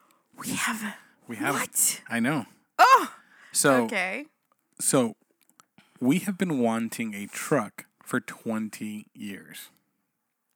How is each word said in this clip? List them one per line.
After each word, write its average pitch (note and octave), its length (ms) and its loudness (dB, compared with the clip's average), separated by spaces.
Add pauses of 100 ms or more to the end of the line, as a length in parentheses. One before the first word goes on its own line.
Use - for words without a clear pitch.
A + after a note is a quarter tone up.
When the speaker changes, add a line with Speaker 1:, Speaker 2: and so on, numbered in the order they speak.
(380)
Speaker 1:
We - 120 -8
haven't. - 440 -4 (340)
Speaker 2:
We A#2 100 -10
haven't. C3+ 220 0
Speaker 1:
What? - 480 0
Speaker 2:
I A#2 120 -2
know. C3 260 2 (320)
Speaker 1:
Oh! A#4 340 8 (400)
Speaker 2:
So, C3+ 340 4
Speaker 1:
Okay. G3+ 400 -4 (540)
Speaker 2:
so, B2 360 2 (840)
we C#3 200 4
have F#3+ 180 -4
been E3+ 220 0
wanting A2+ 560 -2
a G2+ 100 -10
truck - 600 -4 (180)
for - 160 -4
twenty G#2+ 960 -8
years. F#2+ 540 -14 (880)